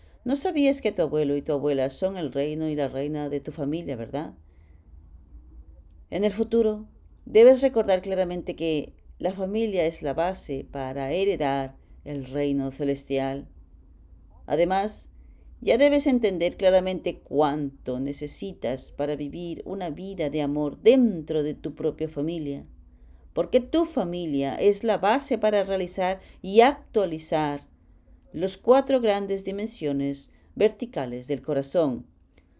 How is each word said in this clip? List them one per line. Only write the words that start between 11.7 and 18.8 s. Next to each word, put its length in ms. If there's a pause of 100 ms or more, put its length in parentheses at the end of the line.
el 200
reino 480
celestial. 760 (1000)
Además, 600 (560)
ya 140
debes 300
entender 500
claramente 640
cuánto 800
necesitas 920